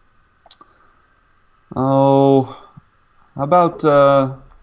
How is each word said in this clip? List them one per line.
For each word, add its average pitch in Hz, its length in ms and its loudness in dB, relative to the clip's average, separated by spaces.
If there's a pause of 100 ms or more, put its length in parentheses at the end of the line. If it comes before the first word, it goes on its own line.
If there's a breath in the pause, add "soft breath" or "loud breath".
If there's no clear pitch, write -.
(1700 soft breath)
oh, 135 880 0 (720 loud breath)
how 135 100 -10
about, 170 400 -2
uh, 139 520 2 (260)